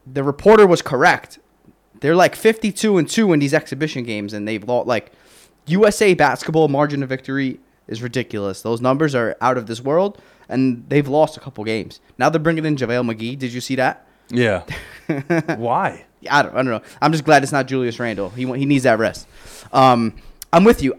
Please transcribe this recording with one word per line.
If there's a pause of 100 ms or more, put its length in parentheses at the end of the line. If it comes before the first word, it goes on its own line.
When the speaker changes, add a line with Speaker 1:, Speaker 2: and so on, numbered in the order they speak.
Speaker 1:
the
reporter
was
correct. (640)
They're,
like,
fifty-two
and
two
in
these
exhibition
games,
and
they've
lost,
like, (580)
U
S
A
basketball
margin
of
victory (300)
is
ridiculous.
Those
numbers
are
out
of
this
world, (280)
and
they've
lost
a
couple
games. (180)
Now
they're
bringing
in
JaVale
McGee.
Did
you
see
that? (220)
Speaker 2:
Yeah. (440)
Speaker 1:
<laughs>
Speaker 2:
Why? (260)
Speaker 1:
I
don't,
I
don't
know. (180)
I'm
just
glad
it's
not
Julius
Randle.
He
wa-,
he
needs
that
rest. (460)
Um, (360)
I'm
with
you.